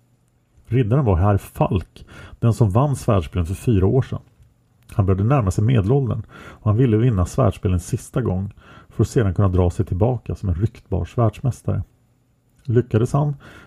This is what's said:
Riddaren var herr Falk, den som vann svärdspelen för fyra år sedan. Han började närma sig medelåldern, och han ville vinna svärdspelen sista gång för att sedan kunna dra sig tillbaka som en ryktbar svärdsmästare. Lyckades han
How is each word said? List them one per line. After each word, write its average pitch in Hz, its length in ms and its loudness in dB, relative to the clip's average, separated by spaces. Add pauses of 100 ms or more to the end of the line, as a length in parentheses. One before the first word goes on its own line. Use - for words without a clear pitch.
(680)
Riddaren 123 380 0
var 98 120 4
herr 101 200 2
Falk, - 720 -4 (340)
den 117 120 2
som 107 180 2
vann 131 260 2
svärdspelen 92 500 -2
för 95 80 -6
fyra 95 320 0
år 123 160 2
sedan. - 200 -8 (720)
Han 98 120 2
började 95 180 0
närma 117 260 2
sig 104 140 -2
medelåldern, 117 580 0 (120)
och - 320 -14
han 104 100 2
ville 117 200 2
vinna 110 300 2
svärdspelen 95 540 0
sista - 420 -6
gång 98 320 -4 (340)
för - 140 -4
att 104 60 2
sedan 98 260 0
kunna 104 140 2
dra 90 220 2
sig - 160 -4
tillbaka 107 480 -2
som - 140 -6
en 85 60 0
ryktbar 90 500 -4
svärdsmästare. 104 800 -2 (840)
Lyckades 120 480 0
han 147 240 0 (300)